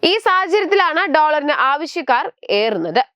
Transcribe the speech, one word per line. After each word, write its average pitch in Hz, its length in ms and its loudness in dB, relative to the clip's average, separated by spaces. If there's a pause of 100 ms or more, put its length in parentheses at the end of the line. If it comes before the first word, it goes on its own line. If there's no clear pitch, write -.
(100)
ഈ - 20 2 (140)
സാഹചര്യത്തിലാണ് 370 760 0 (140)
ഡോളറിന് 302 400 0 (160)
ആവശ്യക്കാർ 285 520 -2 (360)
ഏറുന്നത്. 202 420 0 (140)